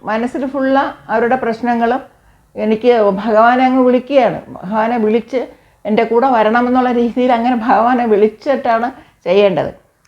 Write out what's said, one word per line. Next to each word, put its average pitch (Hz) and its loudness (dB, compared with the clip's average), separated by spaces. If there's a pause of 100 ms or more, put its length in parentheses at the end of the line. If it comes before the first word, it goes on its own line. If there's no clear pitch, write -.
മനസ്സിൽ 247 -6
ഫുള്ള 269 -2 (140)
അവരുടെ 233 0
പ്രശ്നങ്ങളും, 233 -2 (560)
എനിക്ക് 220 2
ഭഗവാനെ 226 2
അങ്ങ് 262 2
വിളിക്കുകയാണ്. 247 2
ഭഗവാനെ 220 -4
വിളിച്ച് 226 -2 (380)
എൻ്റെ 214 0
കൂടെ 233 0
വരണമെന്നുള്ള 247 0
രീതിയിൽ 240 0
അങ്ങനെ 240 0
ഭഗവാനെ 240 0
വിളിച്ചിട്ടാണ് 226 -2 (120)
ചെയ്യേണ്ടത്. 180 0 (340)